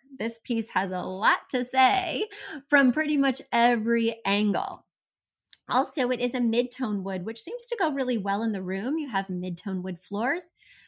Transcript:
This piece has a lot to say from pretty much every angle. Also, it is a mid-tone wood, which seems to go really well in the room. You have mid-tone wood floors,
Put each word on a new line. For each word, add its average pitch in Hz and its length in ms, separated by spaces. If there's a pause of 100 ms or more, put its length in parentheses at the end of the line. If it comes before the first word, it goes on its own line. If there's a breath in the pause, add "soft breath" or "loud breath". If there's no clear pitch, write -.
(160)
This 233 220
piece 226 320
has 190 220
a 180 100
lot 196 480
to 262 140
say 254 640 (420 loud breath)
from 269 220
pretty 302 240
much 269 340
every 233 720
angle. 202 640 (840)
Also, 254 420
it 254 100
is 247 160
a 247 40
mid-tone 233 600
wood, 185 240
which 233 160
seems 480 240
to 466 140
go 311 120
really 254 240
well 202 280
in 220 80
the 190 100
room. 196 340
You 294 140
have 196 180
mid-tone 185 540
wood 185 180
floors, 254 460 (420 loud breath)